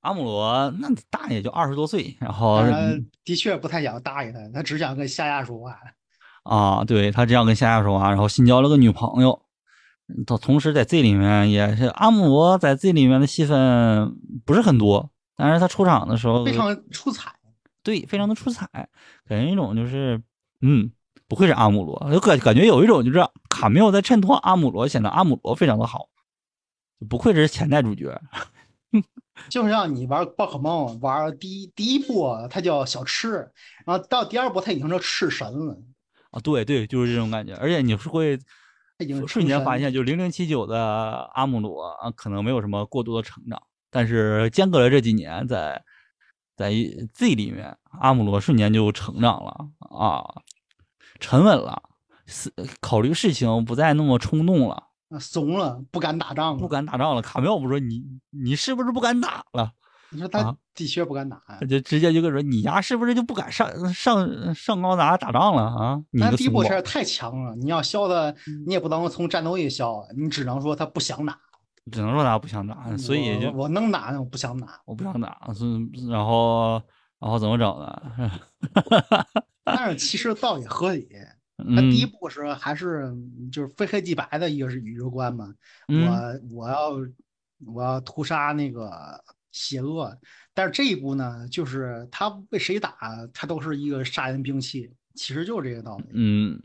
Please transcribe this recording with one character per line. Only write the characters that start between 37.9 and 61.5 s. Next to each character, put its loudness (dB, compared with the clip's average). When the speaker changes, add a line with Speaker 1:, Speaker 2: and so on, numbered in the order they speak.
Speaker 1:
是 -8
会 0
Speaker 2:
它 -8
已 -10
经 -6
是 -6
Speaker 1:
瞬 0
间 2
发 -2
现， -2
Speaker 2:
赤 -2
神。 -2
Speaker 1:
就 0
零 -2
零 -2
七 -6
九 -2
的 -4
阿 0
姆 0
罗， -8
啊， -8
可 -12
能 -4
没 -2
有 0
什 -6
么 -4
过 -6
多 -4
的 -10
成 -20
长， -12
但 0
是 2
间 2
隔 4
了 6
这 6
几 2
年， -2
在， -6
在 -4
Z 2
里 -4
面， -14
阿 6
姆 4
罗 2
瞬 2
间 6
就 4
成 -8
长 0
了， -14
啊， -2
沉 4
稳 6
了， -8
思-， -12
考 2
虑 2
事 0
情 0
不 -4
再 4
那 2
么 4
冲 0
动 4
了。 -8
Speaker 2:
啊， -12
怂 -4
了， -4
不 -4
敢 -2
打 -8
仗 -2
了。 -8
Speaker 1:
不 -6
敢 -4
打 -8
仗 0
了。 -2
卡 -8
缪 2
不 -4
说 -2
：“你， -6
你 -4
是 -4
不 -4
是 -2
不 -2
敢 2
打 -6
了？” -4
Speaker 2:
你 -14
说 -8
他 -2
Speaker 1:
啊。 -2
Speaker 2:
的 -10
确 -4
不 -10
敢 -8
打 -14
呀。 -18